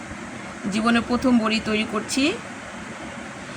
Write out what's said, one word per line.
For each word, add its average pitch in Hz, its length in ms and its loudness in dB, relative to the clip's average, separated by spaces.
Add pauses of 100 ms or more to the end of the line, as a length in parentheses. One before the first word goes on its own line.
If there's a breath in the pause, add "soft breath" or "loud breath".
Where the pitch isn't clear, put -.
(720)
জীবনে 233 360 4
প্রথম 247 240 4 (100)
বড়ি 220 160 2 (100)
তৈরি 214 240 2
করছি, 240 320 2 (1300 loud breath)